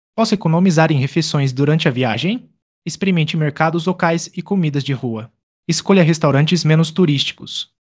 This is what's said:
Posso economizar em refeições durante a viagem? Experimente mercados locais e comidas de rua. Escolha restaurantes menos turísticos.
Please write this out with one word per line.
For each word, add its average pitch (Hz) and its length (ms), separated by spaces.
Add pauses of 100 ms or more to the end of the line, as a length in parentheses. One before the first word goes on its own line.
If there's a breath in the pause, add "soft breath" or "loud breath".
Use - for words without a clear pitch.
(140)
Posso 220 200
economizar 165 580
em 143 80
refeições 139 540
durante 147 340
a 139 40
viagem? 127 580 (360)
Experimente 170 520
mercados 160 480
locais 170 500
e 180 60
comidas 151 420
de 139 80
rua. 117 400 (340)
Escolha 185 380
restaurantes 151 600
menos 160 260
turísticos. - 760 (280)